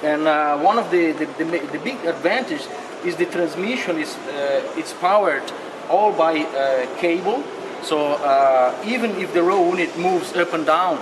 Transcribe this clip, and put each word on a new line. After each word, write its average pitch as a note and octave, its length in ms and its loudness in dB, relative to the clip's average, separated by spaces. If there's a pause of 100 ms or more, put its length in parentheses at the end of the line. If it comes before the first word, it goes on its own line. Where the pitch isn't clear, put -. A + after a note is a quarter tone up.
And, D3+ 220 2
uh, D3+ 340 4
one G3 180 6
of G#3+ 120 0
the, E3+ 220 4
the, D3+ 140 -2
the, - 180 -6
the D#3 360 -4
big A#3 160 -6 (100)
advantage E3+ 600 -2 (380)
is E3+ 140 -4
the F3 80 2
transmission F3 720 -4
is, D3+ 180 -6
uh, C#3 460 -2 (160)
it's D#3+ 160 -8
powered F3+ 500 2 (460)
all G3+ 240 4
by, D#3+ 300 2
uh, C3+ 440 0 (100)
cable. F3+ 460 0 (380)
So, D3 320 0
uh, C3+ 600 4 (120)
even A3+ 320 -2
if E3 160 -6
the E3+ 100 4
row F3+ 260 4
unit F3+ 280 -2
moves F3+ 400 0
up F3 160 0
and D#3+ 120 -2
down D#3+ 360 2